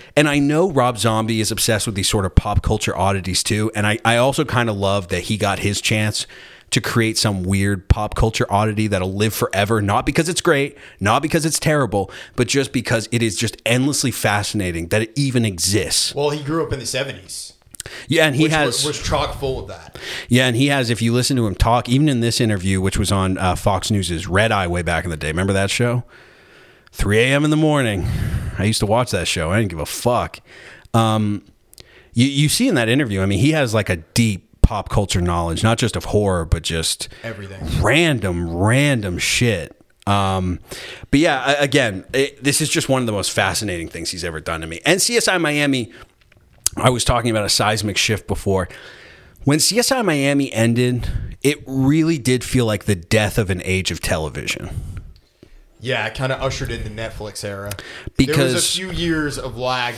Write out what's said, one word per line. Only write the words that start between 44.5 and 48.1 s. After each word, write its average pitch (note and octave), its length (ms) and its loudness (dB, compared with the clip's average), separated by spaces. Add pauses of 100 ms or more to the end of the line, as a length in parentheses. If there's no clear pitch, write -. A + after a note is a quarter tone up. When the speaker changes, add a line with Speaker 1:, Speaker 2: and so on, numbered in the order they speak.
Speaker 1:
to D#2+ 40 -8
me. E2 180 -10
And F3+ 160 2
C A#3+ 160 0
S A3 120 2
I F#3 100 2
Miami, D3 540 0 (840)
I A#2+ 120 4
was A#2 140 0
talking A#2+ 260 2
about G#2+ 140 2
a F#2 40 -2
seismic G#2 480 0
shift - 300 0